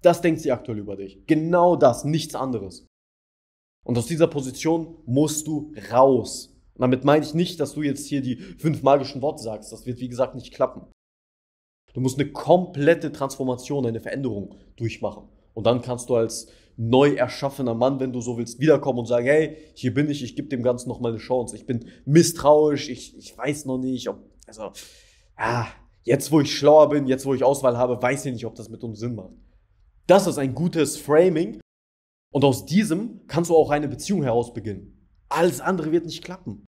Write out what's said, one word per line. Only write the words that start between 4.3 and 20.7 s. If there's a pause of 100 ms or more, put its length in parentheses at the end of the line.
musst
du (180)
raus. (200)
Und
damit
meine
ich
nicht,
dass
du
jetzt
hier
die
fünf
magischen
Worte
sagst.
Das
wird,
wie
gesagt,
nicht
klappen. (1040)
Du
musst
eine
komplette
Transformation,
eine
Veränderung (200)
durchmachen. (260)
Und
dann
kannst
du
als (280)
neu
erschaffener
Mann,
wenn
du
so
willst,
wiederkommen
und
sagen,
"Hey, (180)
hier
bin
ich,
ich
gebe
dem
Ganzen